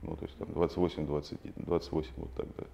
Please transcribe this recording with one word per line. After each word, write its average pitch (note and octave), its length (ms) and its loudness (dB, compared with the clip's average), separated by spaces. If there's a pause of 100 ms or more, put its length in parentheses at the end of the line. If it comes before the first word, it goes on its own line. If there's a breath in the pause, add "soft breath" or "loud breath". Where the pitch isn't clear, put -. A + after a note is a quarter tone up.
Ну, D#2+ 120 -2
то D#2 100 -6
есть - 120 -8
там - 140 -4
двадцать E2 260 4
восемь, E2 280 4
двадцать, D2 340 -2 (160)
двадцать - 360 2
восемь, D#2 260 0
вот - 180 -6
так, - 120 -2 (100)
да. - 160 -6